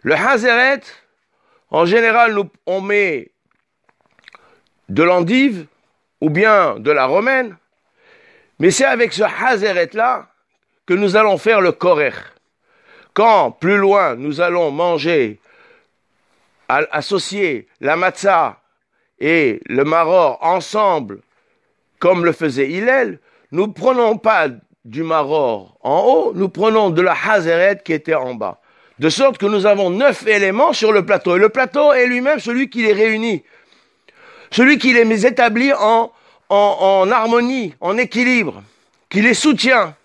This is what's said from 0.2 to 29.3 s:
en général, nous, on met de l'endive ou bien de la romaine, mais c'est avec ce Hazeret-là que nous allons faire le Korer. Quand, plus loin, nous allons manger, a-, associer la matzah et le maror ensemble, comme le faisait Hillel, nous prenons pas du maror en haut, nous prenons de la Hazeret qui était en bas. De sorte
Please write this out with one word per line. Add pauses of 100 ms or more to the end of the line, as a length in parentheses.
en
général,
nous, (160)
on
met (1600)
de
l'endive (560)
ou
bien
de
la
romaine, (1000)
mais
c'est
avec
ce
Hazeret-là (560)
que
nous
allons
faire
le
Korer. (1000)
Quand,
plus
loin,
nous
allons
manger, (1300)
a-,
associer (140)
la
matzah (580)
et
le
maror
ensemble, (800)
comme
le
faisait
Hillel, (320)
nous
prenons
pas (380)
du
maror
en
haut,
nous
prenons
de
la
Hazeret
qui
était
en
bas. (380)
De
sorte